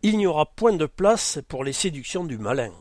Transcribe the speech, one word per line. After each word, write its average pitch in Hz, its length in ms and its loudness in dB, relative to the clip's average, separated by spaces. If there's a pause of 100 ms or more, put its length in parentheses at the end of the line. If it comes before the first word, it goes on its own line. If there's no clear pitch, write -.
il 214 100 2
n'y 202 100 2
aura 151 180 2
point 226 260 2
de 156 140 0
place 196 640 0
pour 135 160 -6
les 139 80 -4
séductions 160 500 -4
du 139 160 -6
malin. 110 320 -2 (100)